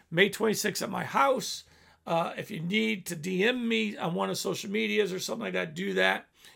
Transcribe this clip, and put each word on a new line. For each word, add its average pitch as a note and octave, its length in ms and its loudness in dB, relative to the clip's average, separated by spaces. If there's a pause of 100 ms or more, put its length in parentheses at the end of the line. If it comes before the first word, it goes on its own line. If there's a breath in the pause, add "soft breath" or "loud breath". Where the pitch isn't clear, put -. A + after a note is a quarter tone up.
(100)
May F#3+ 180 4
twenty-sixth, G#3 540 0
at - 80 -4
my - 140 -4
house. C4 600 2 (420 soft breath)
Uh, E3+ 300 0
if - 140 -8
you F#3 100 -6
need G#3 460 0
to F3 100 -6
D F3+ 260 -2
M A#3+ 240 2
me A3 300 0
on E3 180 -2
one G3 140 0
of F#3+ 80 -2
social - 340 -4
medias G#2+ 420 2
or - 60 -6
something - 260 -4
like - 100 -4
that, F2+ 200 -2
do - 200 -4
that. - 320 2 (300 loud breath)